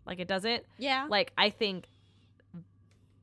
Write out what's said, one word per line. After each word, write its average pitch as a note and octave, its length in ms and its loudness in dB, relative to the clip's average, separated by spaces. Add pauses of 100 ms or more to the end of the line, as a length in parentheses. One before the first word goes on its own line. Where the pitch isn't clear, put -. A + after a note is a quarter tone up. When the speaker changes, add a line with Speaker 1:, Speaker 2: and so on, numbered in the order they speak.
Speaker 1:
Like, F3+ 140 -6
it F3+ 80 -6
doesn't G#3 360 -2 (140)
Speaker 2:
Yeah. C4+ 320 -2
Speaker 1:
like, G3+ 260 2
I G3+ 140 6
think G3 380 -4 (1300)